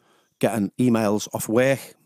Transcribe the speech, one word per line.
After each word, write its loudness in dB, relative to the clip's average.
getting 0
emails 0
off -6
work. 0